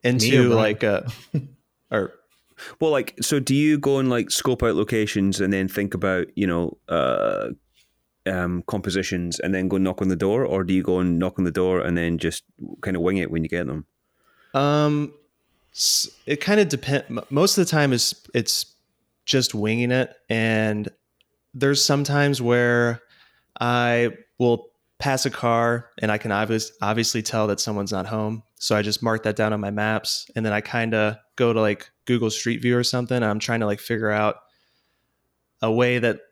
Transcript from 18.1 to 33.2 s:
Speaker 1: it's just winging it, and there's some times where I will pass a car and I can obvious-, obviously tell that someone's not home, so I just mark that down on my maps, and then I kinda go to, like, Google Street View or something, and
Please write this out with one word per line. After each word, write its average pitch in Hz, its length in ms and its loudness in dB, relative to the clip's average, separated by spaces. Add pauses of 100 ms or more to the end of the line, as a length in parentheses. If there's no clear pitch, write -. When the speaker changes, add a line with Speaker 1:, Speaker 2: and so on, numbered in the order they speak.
Speaker 1:
it's - 320 0 (600)
just - 280 0
winging 113 360 0
it, 127 240 0 (140)
and 110 600 0 (680)
there's 139 300 2
some 143 200 2
times 143 380 0
where 120 600 2 (580)
I 120 500 2 (280)
will 120 320 0 (280)
pass 135 280 -2
a 135 40 -2
car 117 600 0 (100)
and 107 120 0
I 107 60 0
can 107 140 -4
obvious-, 110 400 -2 (100)
obviously 110 400 -2
tell 110 260 -2
that 101 120 -2
someone's 101 320 -4
not 95 140 -4
home, 110 360 -4 (140)
so - 200 0
I 107 60 2
just 104 200 -4
mark 110 220 0
that 107 120 -2
down 107 160 2
on 107 80 -2
my 101 120 -4
maps, 107 640 -4
and 110 100 -2
then 107 60 0
I 107 80 0
kinda 113 600 -2 (160)
go 117 160 4
to, 110 80 2
like, 104 300 0 (160)
Google 117 240 2
Street 120 320 -4
View 123 160 2
or 123 60 0
something, 123 320 -2
and 120 100 0